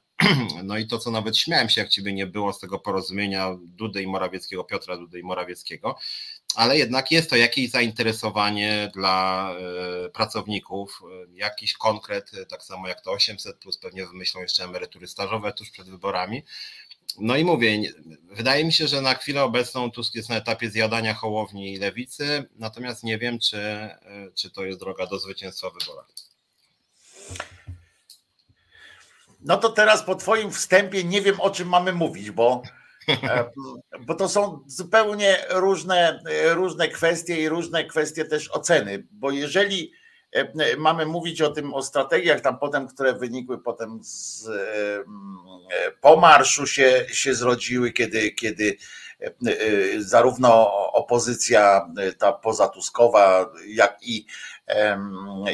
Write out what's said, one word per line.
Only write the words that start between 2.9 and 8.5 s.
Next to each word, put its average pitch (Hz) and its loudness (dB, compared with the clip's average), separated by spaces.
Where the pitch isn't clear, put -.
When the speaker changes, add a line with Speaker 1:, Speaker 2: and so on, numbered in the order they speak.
Speaker 1:
Dudy 95 -10
i 95 -8
Morawieckiego, 92 -8
Piotra 92 -8
Dudy 87 -16
i - -14
Morawieckiego, 90 -8
ale 120 2
jednak 131 0
jest 160 2
to 123 2
jakieś 120 2
zainteresowanie 107 -2